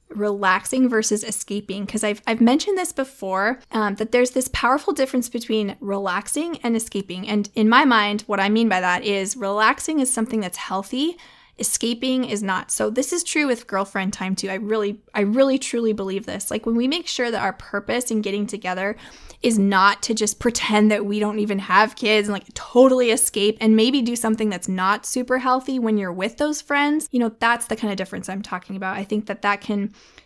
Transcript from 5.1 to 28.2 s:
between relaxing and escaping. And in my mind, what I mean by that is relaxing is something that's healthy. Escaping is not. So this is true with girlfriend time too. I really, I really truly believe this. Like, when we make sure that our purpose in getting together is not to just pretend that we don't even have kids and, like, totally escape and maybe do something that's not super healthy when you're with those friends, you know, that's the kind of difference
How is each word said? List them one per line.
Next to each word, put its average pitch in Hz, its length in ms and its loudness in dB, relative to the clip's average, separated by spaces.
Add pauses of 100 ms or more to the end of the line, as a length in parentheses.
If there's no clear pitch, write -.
between 220 520 -4
relaxing 196 800 -4
and 233 120 0
escaping. 196 540 -6
And 208 260 -2
in 220 140 4
my 247 160 6
mind, 208 380 2
what 202 180 -2
I 196 80 2
mean 220 220 2
by 185 100 2
that 180 240 0
is 202 320 -2
relaxing 220 640 0
is 254 100 0
something 220 300 -2
that's 180 160 -8
healthy. 254 640 -6 (400)
Escaping 247 640 -2
is 208 180 -4
not. 190 280 -4
So 214 180 -2
this 262 240 -2
is 349 100 -2
true 302 240 -2
with 240 200 -2
girlfriend 196 480 -4
time 190 200 -4
too. 190 140 -6
I 190 60 -6
really, 208 440 -2 (160)
I 214 60 0
really 262 380 4
truly 233 340 -2
believe 196 320 -4
this. 196 260 -8
Like, 220 140 -6
when 233 100 0
we 240 140 2
make 330 180 -2
sure 240 240 -4
that 214 120 -4
our 190 100 -2
purpose 233 580 -4
in 214 120 0
getting 208 240 -2
together 196 500 -6 (460)
is 226 160 4
not 196 460 6
to 226 100 0
just 214 260 -2
pretend 214 500 4
that 208 140 0
we 208 160 -2
don't 214 180 -2
even 208 200 -2
have 196 380 4
kids 208 320 2
and, 208 40 -2
like, 196 220 -6
totally 254 560 6
escape 214 500 2
and 220 160 6
maybe 262 240 4
do 240 160 0
something 220 320 -2
that's 180 200 -6
not 185 360 0
super 254 320 -2
healthy 262 420 0
when 220 200 2
you're 185 160 -4
with 196 240 -4
those 294 240 -2
friends, 294 500 0
you 247 60 0
know, 233 120 0 (100)
that's 233 260 2
the 220 100 -4
kind 220 140 -2
of 196 80 -4
difference 190 320 -8